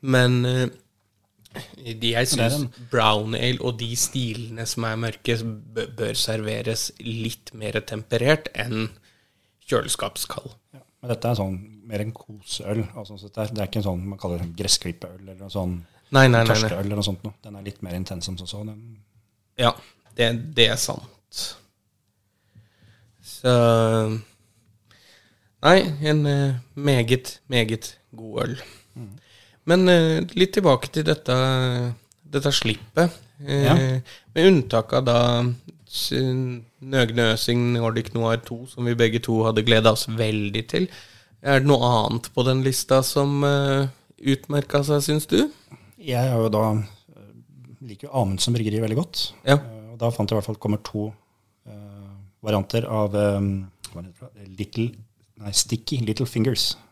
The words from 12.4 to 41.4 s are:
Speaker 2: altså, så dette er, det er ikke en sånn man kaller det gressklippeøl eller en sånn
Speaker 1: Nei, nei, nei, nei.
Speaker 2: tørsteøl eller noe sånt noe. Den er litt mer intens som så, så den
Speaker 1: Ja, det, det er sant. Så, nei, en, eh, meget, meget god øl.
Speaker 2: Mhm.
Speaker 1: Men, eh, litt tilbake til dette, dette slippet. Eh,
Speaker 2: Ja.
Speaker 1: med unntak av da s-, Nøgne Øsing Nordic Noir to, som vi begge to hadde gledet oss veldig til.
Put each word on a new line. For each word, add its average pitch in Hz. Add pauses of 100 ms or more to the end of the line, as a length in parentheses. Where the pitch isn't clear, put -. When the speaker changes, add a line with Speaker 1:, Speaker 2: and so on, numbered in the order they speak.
Speaker 2:
altså, 104
så 101
dette -
er, 107
det 107
er 98
ikke -
en 104
sånn 92
man 98
kaller 87
det 85
gressklippeøl 87
eller 95
en 98
sånn 90 (260)
Speaker 1:
Nei, 135
nei, 120
nei, -
nei. 110
Speaker 2:
tørsteøl 110
eller 101
noe 101
sånt 98
noe. 107 (100)
Den 104
er 98
litt 98
mer 90
intens 90
som 95
så, 90
så 101
den 110 (600)
Speaker 1:
Ja, 120 (440)
det, 117
det 117
er 110
sant. - (1700)
Så, 113 (1400)
nei, 170 (260)
en, 151
eh, 139 (200)
meget, 127 (100)
meget 117 (200)
god 113
øl. 139 (380)
Speaker 2:
Mhm. 110 (480)
Speaker 1:
Men, 180
eh, 165 (140)
litt 190
tilbake 160
til 156
dette, 127 (340)
dette 143
slippet. 156 (340)
Eh, 139
Speaker 2:
Ja. 135 (600)
Speaker 1:
med 160
unntak 135
av 127
da 120 (440)
s-, - (720)
Nøgne 120
Øsing 120
Nordic 117
Noir 113
to, 120
som 123
vi 120
begge 117
to 113
hadde 110
gledet 113
oss 107
veldig 110
til. 185 (540)